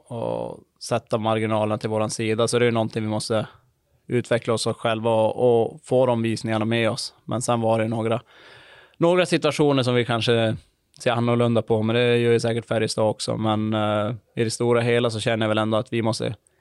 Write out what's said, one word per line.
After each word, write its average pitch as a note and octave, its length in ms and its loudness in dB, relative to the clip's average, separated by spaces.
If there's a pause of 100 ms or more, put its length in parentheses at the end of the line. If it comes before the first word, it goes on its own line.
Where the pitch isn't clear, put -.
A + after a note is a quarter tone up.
(120)
och A#1 480 -8 (220)
sätta A#2 360 -4
marginalerna G#2+ 600 0
till A2 120 -6
våran A2 200 -2
sida. A2+ 380 -2
Så A#2+ 100 0
det A#2+ 80 4
är A#2+ 40 2
någonting A2+ 320 -2
vi G#2+ 60 -4
måste G#2+ 380 -2 (600)
utveckla A#2+ 480 -2
oss G#2+ 120 -4
själva A2+ 440 -2
och, A2+ 520 4 (100)
och D#3 120 -20
få C3 220 2
de A#2 160 2
visningarna A2 420 -2
med A2+ 260 0
oss. - 240 -6 (100)
Men A2+ 180 -4
sen A#2+ 180 0
var A2+ 180 2
det A2 100 0
några, A2+ 320 -2 (760)
några F3 300 2
situationer D3 560 2
som B2 120 0
vi A#2+ 100 2
kanske A2+ 520 0 (440)
ser C3 100 -2
annorlunda A#2+ 520 2
på, A2 200 0
men A2+ 140 0
det A#2+ 200 2
gör A#2+ 160 2
ju A2+ 80 4
säkert A2+ 260 -2
Färjestad A2 380 0
också. A2+ 320 -2
Men, A2 380 0
eh, G#2+ 400 0 (220)
i A#2 80 0
det A2 60 -2
stora A#2+ 300 2
hela A#2+ 300 2
så A2 100 -6
känner A2 260 0
jag - 20 2
väl G#2+ 100 0
ändå A2 200 0
att - 140 -6
vi A#2 100 0
måste A2+ 320 -2 (260)